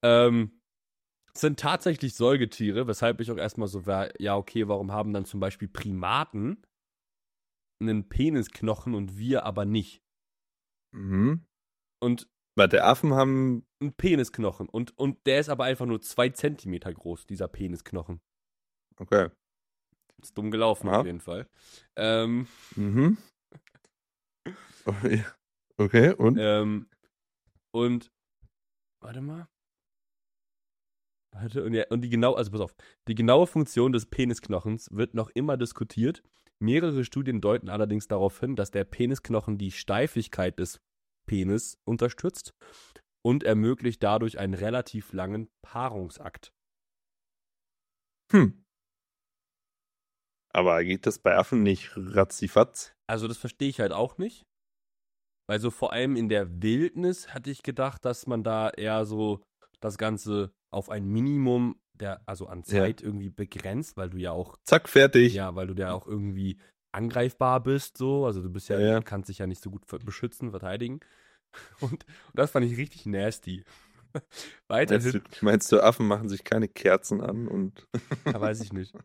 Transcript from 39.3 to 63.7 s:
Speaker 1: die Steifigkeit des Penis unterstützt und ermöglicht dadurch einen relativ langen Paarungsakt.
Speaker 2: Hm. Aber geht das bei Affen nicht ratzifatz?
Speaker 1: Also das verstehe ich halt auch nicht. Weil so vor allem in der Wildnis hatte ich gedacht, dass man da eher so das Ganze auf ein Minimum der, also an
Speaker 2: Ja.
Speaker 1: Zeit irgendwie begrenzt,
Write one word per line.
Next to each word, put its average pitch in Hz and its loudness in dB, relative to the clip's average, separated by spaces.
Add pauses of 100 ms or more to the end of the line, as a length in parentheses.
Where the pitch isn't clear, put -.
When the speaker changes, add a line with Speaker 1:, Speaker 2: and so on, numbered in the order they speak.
Speaker 1:
die 98 -6
Steifigkeit 101 -4
des - -6 (480)
Penis 98 -2 (100)
unterstützt 120 -4 (680)
und 127 2
ermöglicht 113 0
dadurch 107 0
einen 95 -4
relativ 107 -6
langen 98 -6 (140)
Paarungsakt. 110 -10 (1800)
Speaker 2:
Hm. 156 4 (1900)
Aber 87 6
geht 92 -2
das 110 0
bei 92 4
Affen 107 4
nicht 98 2
ratzifatz? 98 2 (140)
Speaker 1:
Also 110 -4
das 117 -10
verstehe 139 -6
ich 135 -10
halt 98 0
auch 110 -4
nicht. 208 -8 (1000)
Weil 107 -2
so 113 -2
vor - -4
allem 131 0
in 113 0
der 90 -2
Wildnis 170 0
hatte 135 -10
ich 139 -12
gedacht, 131 -4
dass 123 -4
man 117 -2
da 110 0
eher 110 -2
so 107 -2 (360)
das 107 -6
Ganze 104 -4 (180)
auf 98 -8
ein 101 -6
Minimum 123 2 (200)
der, 98 -10
also 95 -10
an 90 -12
Speaker 2:
Ja. 101 2
Speaker 1:
Zeit 104 0
irgendwie 101 -8
begrenzt, 104 -10